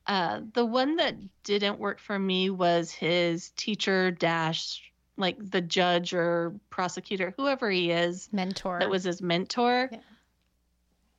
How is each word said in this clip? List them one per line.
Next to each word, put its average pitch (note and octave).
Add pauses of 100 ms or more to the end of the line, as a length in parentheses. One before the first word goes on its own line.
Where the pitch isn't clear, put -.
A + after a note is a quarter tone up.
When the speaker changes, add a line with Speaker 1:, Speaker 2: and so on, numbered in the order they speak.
Speaker 1:
Uh, F#3+ (140)
the A#3+
one B3+
that D4+ (300)
didn't G3+
work G3+
for G3+
me F#3+
was F3
his E3+
teacher F#3+
dash, E3 (240)
like, F#3 (140)
the F#3+
judge F3
or E3+ (160)
prosecutor, F#3+
whoever C4+
he F3+
is. F3
Speaker 2:
Mentor. F#3
Speaker 1:
That F#3
was F#3+
his F3
mentor. A#3+
Speaker 2:
Yeah. A3+ (1200)